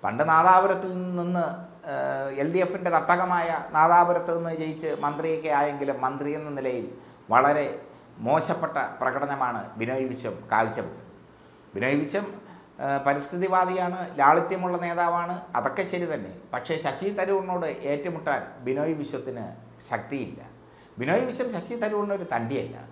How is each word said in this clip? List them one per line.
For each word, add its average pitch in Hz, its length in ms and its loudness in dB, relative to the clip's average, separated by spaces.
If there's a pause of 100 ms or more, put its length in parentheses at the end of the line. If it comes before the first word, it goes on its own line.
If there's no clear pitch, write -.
പണ്ട് 110 280 0
നാദാപുരത്തിൽ 185 640 6 (280)
നിന്ന്, 175 240 0 (460)
ഏഹ്, 135 380 -2 (120)
എൽ 147 120 2
ഡി 180 120 4
എഫിൻ്റെ 180 300 -2
തട്ടകമായ 175 540 4 (260)
നാദാപുരത്ത് 170 640 6
നിന്ന് 165 240 -2
ജയിച്ച് 160 280 -4 (140)
മന്ത്രിയൊക്കെ 156 560 -2
ആയെങ്കിലും 139 460 0
മന്ത്രി 139 320 -2
എന്ന 151 200 -8
നിലയിൽ 127 280 -4 (480)
വളരെ 143 340 6 (600)
മോശപ്പെട്ട 160 500 0 (240)
പ്രകടനമാണ് 131 600 -2 (200)
ബിനോയ് 131 320 -2
വിശ്വം 107 220 -6 (180)
കാഴ്ചവെച്ചത്. 107 580 -2 (640)
ബിനോയ് 131 280 0
വിശ്വം, 196 220 -2 (600)
ഏഹ്, 139 200 0
പരിസ്ഥിതിവാദിയാണ്, 180 920 0 (200)
ലാളിത്യമുള്ള 175 680 6
നേതാവാണ്, 175 500 0 (220)
അതൊക്കെ - 340 0
ശരി 175 220 -2
തന്നെ. 95 200 -8 (200)
പക്ഷേ 123 200 -4 (120)
ശശി 180 240 -2 (100)
തരൂരിനോട് 185 500 0 (220)
ഏറ്റുമുട്ടാൻ 147 500 -2 (260)
ബിനോയ് 147 340 0
വിശ്വത്തിന് 123 440 -6 (440)
ശക്തിയില്ല. 120 520 -6 (580)
ബിനോയ് 170 300 2
വിശ്വം 247 240 -2
ശശി 202 300 -4
തരൂരിനൊരു 202 500 -2
തണ്ടിയല്ല. 117 420 -4 (160)